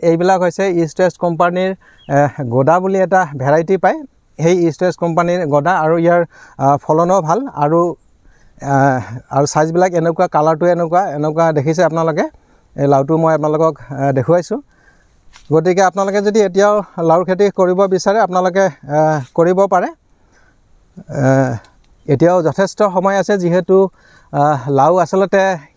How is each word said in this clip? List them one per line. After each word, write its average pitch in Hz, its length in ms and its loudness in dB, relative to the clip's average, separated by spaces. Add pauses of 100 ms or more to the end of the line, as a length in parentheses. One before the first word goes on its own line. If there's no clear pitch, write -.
এইবিলাক 175 380 2
হৈছে 185 300 -2
ইষ্ট 170 300 -2
ৱেষ্ট 180 180 0
কোম্পানীৰ, 180 560 -2 (400)
আহ, 143 280 0
গদা 135 380 2
বুলি 190 180 -2
এটা 185 280 2 (100)
ভেৰাইটি 156 400 0
পায়, 240 260 0 (380)
সেই 175 260 2
ইষ্ট 160 160 -4
ৱেষ্ট 180 180 -2
কোম্পানীৰ 175 460 -2
গদা। 147 320 0
আৰু 160 200 0
ইয়াৰ, 170 260 2 (340)
আহ, 139 180 2
ফলনো 170 460 0
ভাল। 202 320 -2
আৰু, 165 400 0 (680)
আহ, 135 560 0 (120)
আৰু 139 160 0
চাইজবিলাক 170 480 0
এনেকুৱা, 165 320 0
কালাৰটো 160 400 0
এনেকুৱা, 175 440 0
এনেকুৱা 156 420 -2
দেখিছে 151 300 0
আপোনালোকে। 165 460 0 (480)
এই 143 100 -2
লাওটো 139 300 2
মই 160 180 2
আপোনালোকক, 151 440 0
আহ, 139 340 -4
দেখুৱাইছোঁ। 170 480 0 (920)
গতিকে 175 300 2
আপোনালোকে 196 400 -2
যদি 214 180 0
এতিয়াও 202 420 2 (160)
লাওৰ 165 260 2
খেতি 185 260 0
কৰিব 185 360 0
বিচাৰে, 190 320 0
আপোনালোকে, 185 420 0
আহ, 156 600 -2 (120)
কৰিব 180 320 2
পাৰে। 185 200 0
আহ, - 1700 -6 (500)
এতিয়াও 160 360 2
যথেষ্ট 180 400 -2
সময় 196 340 0
আছে, 196 220 0
যিহেতু, 185 500 2 (440)
আহ, 143 380 0
লাও 143 260 4
আচলতে 190 600 0 (200)